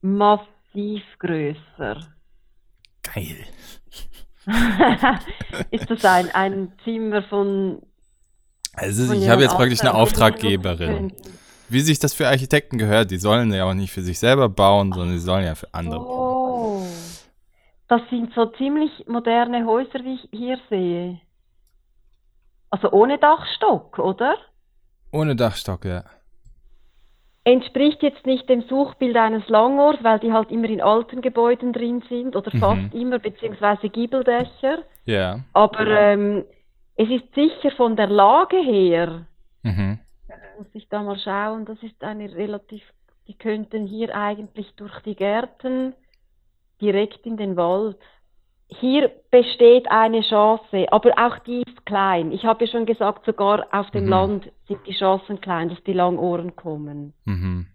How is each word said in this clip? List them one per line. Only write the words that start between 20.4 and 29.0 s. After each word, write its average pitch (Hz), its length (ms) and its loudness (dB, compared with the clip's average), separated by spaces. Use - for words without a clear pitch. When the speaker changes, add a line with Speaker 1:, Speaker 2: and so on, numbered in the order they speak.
Speaker 1:
sehe. 175 500 -4
Also 202 200 -2
ohne 254 280 4
Dachstock, 311 800 2
oder? 233 360 -2
Speaker 2:
Ohne 151 240 -2
Dachstock, 110 500 -4
ja. 90 200 -8
Speaker 1:
Entspricht 262 600 2
jetzt 285 220 -2
nicht 254 240 -2
dem 240 180 4
Suchbild 262 480 -2